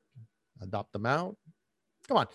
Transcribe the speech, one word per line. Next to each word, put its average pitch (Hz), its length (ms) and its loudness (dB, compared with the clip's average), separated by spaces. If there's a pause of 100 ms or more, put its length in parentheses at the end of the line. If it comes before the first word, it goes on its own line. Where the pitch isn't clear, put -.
(640)
adopt 98 320 -6
them 104 100 -4
out? 170 320 0 (720)
Come 262 80 2
on, 135 180 6